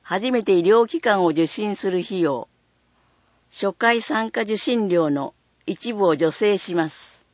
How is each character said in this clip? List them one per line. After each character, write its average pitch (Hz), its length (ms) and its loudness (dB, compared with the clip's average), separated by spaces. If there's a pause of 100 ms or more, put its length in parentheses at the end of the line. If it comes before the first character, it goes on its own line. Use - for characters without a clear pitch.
初 202 300 -2
め 233 120 0
て 190 140 4
医 175 40 4
療 220 260 6
機 330 120 -4
関 202 240 2
を 170 60 4
受 160 180 2
診 208 280 -4
す 196 140 -4
る 180 100 -2
費 180 220 -4
用、 139 280 -2 (1000)
初 202 200 -4
回 233 300 0
産 220 300 -4
科 226 100 -4
受 214 160 -2
診 214 320 0
料 170 200 2
の 143 240 -4 (320)
一 226 280 -6
部 202 120 0
を 165 80 4
助 156 180 0
成 208 260 0
し 175 180 -8
ま 160 140 0
す。 - 440 -20